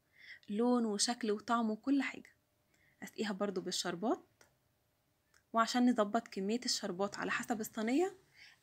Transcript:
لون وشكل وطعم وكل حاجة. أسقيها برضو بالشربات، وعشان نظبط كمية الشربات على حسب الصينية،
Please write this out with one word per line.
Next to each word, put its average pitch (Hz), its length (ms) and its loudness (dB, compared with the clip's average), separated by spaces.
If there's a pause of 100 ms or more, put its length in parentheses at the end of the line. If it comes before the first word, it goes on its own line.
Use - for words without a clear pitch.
(500)
لون 233 360 4
وشكل 220 460 0
وطعم 226 400 0
وكل 269 300 2
حاجة. - 340 -8 (680)
أسقيها 208 280 -6
برضو 196 300 -4
بالشربات، 180 640 -4 (1300)
وعشان 233 360 4
نظبط 226 380 2
كمية 208 380 -2
الشربات 202 520 -4
على 185 140 -4
حسب 226 300 -2
الصينية، 254 560 0 (460)